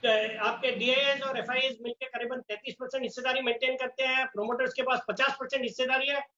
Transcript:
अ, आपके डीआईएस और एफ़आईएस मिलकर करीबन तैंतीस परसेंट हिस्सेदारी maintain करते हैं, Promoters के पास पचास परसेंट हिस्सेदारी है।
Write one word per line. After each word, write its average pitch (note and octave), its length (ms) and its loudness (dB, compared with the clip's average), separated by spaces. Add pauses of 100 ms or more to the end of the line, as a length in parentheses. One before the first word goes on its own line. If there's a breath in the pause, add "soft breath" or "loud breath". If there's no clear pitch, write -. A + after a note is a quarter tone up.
अ, A3 360 4
आपके A#3 300 0
डीआईएस C4 520 2
और C4+ 160 -2
एफ़आईएस B3+ 440 0
मिलकर A#3+ 240 -6
करीबन A#3+ 340 -4
तैंतीस - 340 -8
परसेंट B3+ 300 -4
हिस्सेदारी B3+ 360 -2
maintain B3+ 360 2
करते C4 260 -4
हैं, C4 240 2
Promoters B3 460 0
के C4 100 -2
पास B3+ 260 2
पचास C4 320 2
परसेंट B3+ 220 -2
हिस्सेदारी B3+ 460 0
है। C#4+ 180 -2 (120)